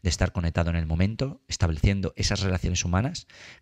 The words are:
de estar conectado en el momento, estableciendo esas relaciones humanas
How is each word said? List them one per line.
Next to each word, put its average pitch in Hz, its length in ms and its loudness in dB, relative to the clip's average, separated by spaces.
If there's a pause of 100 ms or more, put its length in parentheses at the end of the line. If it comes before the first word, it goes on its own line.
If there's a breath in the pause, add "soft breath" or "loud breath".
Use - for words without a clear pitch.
de 92 60 2
estar 90 220 0
conectado 85 380 0
en 85 60 0
el 82 100 0
momento, 101 600 0
estableciendo 90 720 0
esas 98 240 0
relaciones 90 440 0
humanas 104 400 0 (360 loud breath)